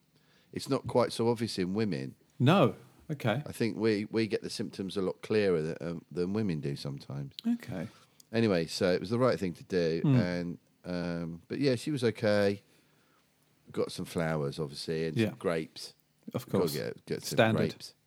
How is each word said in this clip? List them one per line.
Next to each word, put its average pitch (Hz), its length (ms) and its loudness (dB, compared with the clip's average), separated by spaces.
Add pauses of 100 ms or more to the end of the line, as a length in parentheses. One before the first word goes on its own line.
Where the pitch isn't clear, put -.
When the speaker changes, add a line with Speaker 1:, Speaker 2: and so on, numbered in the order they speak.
(520)
Speaker 1:
it's - 180 -6
not 135 180 -2
quite 117 240 2
so 117 180 0
obvious 113 300 -2
in 92 140 0
women. 85 420 -2 (240)
Speaker 2:
No. 151 360 6 (360)
Okay. 131 340 -2
Speaker 1:
I - 60 -12
think 113 260 -2
we, 107 340 2
we 113 160 0
get 95 140 -2
the - 80 -8
symptoms 98 480 -6
a 98 40 0
lot 90 200 -2
clearer 98 400 2
than, 80 200 -4
um, 82 300 -6
than 87 220 -2
women 98 260 0
do 71 160 -4
sometimes. 69 580 -8 (140)
Speaker 2:
Okay. - 400 -4 (440)
Speaker 1:
Anyway, 104 360 4
so 92 240 2
it 90 80 4
was 90 100 -6
the 117 100 0
right 117 200 4
thing 90 140 -2
to - 100 -18
do, 85 400 2
Speaker 2:
Mm. 131 160 6
Speaker 1:
and, 87 380 -2 (280)
um, 85 600 -4
but - 120 -6
yeah, 135 160 2
she 156 160 -4
was 127 120 -2
okay. 104 580 2 (1120)
Got - 200 -2
some 90 140 -8
flowers, 78 540 -2
obviously, 80 480 -4
and 80 100 -4
Speaker 2:
Yeah. 110 120 2
Speaker 1:
some - 80 -10
grapes. - 560 -4 (400)
Speaker 2:
Of - 140 -4
Speaker 1:
Gotta - 120 0
Speaker 2:
course. 82 140 2
Speaker 1:
get, 58 340 -6
get - 160 -4
some - 140 -6
Speaker 2:
Standard. 110 200 6 (140)
Speaker 1:
grapes. - 220 -16 (140)